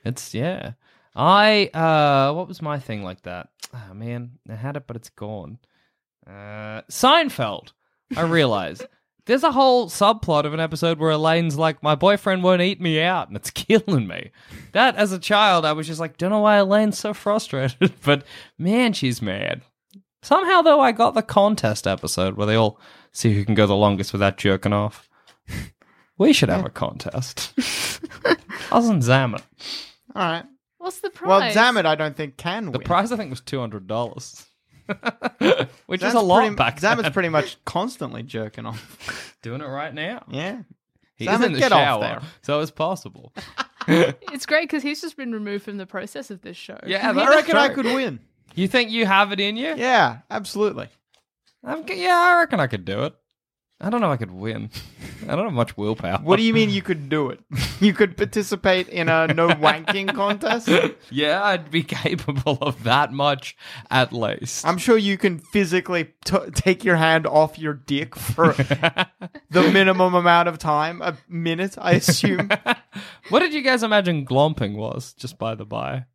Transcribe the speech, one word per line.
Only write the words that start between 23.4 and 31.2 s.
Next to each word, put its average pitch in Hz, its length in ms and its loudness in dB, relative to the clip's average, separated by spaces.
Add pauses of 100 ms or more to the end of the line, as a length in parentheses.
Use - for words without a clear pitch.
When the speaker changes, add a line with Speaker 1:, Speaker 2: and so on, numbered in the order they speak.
Speaker 1:
can 110 80 2
go 104 120 6
the 98 80 4
longest 101 380 2
without 98 240 2
jerking 101 380 0
off. 104 340 -6 (1120)
We 262 160 6
should 123 160 2
have 127 100 0
Speaker 2:
Yeah. 185 60 -4
Speaker 1:
a - 40 -8
contest. - 840 -8
<laughs> - 20 -2 (1120)
Us 233 180 4
and 185 140 2
Zamet. 123 400 2 (720)
Speaker 2:
All 202 80 -2
right. 165 220 -4 (340)
Speaker 3:
What's 359 220 -10
the 381 100 -6 (140)